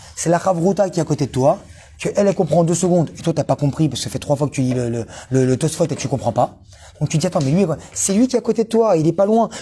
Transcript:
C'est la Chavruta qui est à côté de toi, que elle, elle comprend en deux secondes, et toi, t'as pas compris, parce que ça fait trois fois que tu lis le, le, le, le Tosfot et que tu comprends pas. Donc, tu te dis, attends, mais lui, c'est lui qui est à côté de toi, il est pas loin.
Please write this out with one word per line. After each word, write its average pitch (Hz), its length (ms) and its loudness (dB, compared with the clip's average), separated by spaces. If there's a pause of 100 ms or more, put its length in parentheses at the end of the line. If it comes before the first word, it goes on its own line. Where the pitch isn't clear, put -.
(160)
C'est - 140 -2
la 170 100 4
Chavruta 190 500 0
qui 165 100 -2
est - 20 2
à 147 40 -2
côté 143 200 -2
de 104 60 -6
toi, 139 280 2 (400)
que - 160 -6
elle, 202 120 2
elle 190 80 2
comprend 165 240 2
en 170 40 4
deux 170 120 2
secondes, 170 420 2
et - 40 -16
toi, 165 120 -2
t'as - 100 -2
pas 135 120 0
compris, 143 340 0
parce 127 120 -8
que - 40 -8
ça 110 40 -8
fait - 100 -8
trois 147 160 -2
fois 139 120 -2
que 127 60 -8
tu 139 80 -4
lis 127 120 0
le, 123 160 -2
le, 117 160 -4 (240)
le, 131 160 2
le 127 120 2
Tosfot 160 280 -2
et - 20 0
que 151 80 -8
tu - 120 -6
comprends 113 260 -2
pas. - 260 -2 (400)
Donc, 151 100 -2
tu 165 80 -2
te 147 40 0
dis, 180 60 -2
attends, 175 160 -2
mais 131 80 0
lui, 190 140 2 (280)
c'est - 200 -2
lui 240 140 4
qui 254 80 -2
est 226 40 0
à - 20 -2
côté 220 240 0
de 226 40 -8
toi, 220 280 4
il 156 100 2
est 165 60 2
pas 196 120 2
loin. 220 240 2 (120)